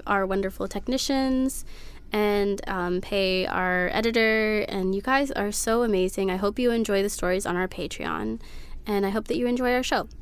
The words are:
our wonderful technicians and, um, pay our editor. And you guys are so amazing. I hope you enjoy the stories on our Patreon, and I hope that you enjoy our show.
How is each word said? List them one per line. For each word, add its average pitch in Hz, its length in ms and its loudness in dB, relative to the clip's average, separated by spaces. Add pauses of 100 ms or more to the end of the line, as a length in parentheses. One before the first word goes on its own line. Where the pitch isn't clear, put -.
our 196 180 2
wonderful 190 420 -2
technicians 262 960 0 (480)
and, 208 560 2
um, 180 340 -2
pay 185 440 0
our 180 480 0
editor. 220 760 2
And 190 280 0
you 202 60 -2
guys 269 300 2
are 202 200 -2
so 226 320 2
amazing. 190 480 2
I 180 60 0
hope 202 200 0
you 247 140 4
enjoy 214 320 2
the 202 60 0
stories 185 360 0
on 175 100 0
our 185 120 0
Patreon, 208 720 -4 (480)
and 202 180 2
I 196 40 0
hope 214 180 -2
that 226 100 -2
you 247 100 0
enjoy 247 260 2
our 247 100 2
show. 214 240 0 (140)